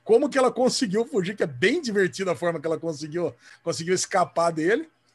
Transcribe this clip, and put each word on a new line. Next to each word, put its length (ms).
Como 260
que 80
ela 140
conseguiu 560
fugir, 300
que 80
é 20
bem 340
divertida 520
a 40
forma 240
que 60
ela 120
conseguiu, 540
conseguiu 320
escapar 560
dele. 400